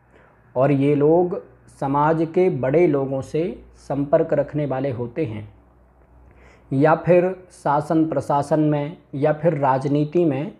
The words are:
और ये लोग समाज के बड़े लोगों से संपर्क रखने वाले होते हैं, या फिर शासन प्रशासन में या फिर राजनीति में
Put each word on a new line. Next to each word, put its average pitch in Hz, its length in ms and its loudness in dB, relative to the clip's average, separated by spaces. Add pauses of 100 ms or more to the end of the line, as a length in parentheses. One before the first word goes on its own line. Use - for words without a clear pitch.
(560)
और 135 160 2
ये 143 240 2
लोग 170 460 2 (380)
समाज 151 560 0
के 185 140 4
बड़े 147 380 2
लोगों 135 340 0
से 156 220 -4 (360)
संपर्क 151 540 -2
रखने 147 320 -2
वाले 131 260 -4
होते 120 340 -6
हैं, 107 220 -10 (1200)
या 151 240 4
फिर 180 400 2 (180)
शासन 151 520 0
प्रशासन 143 540 -2
में 151 380 -2 (180)
या 147 180 0
फिर 151 240 -2
राजनीति 143 680 0
में 151 340 -4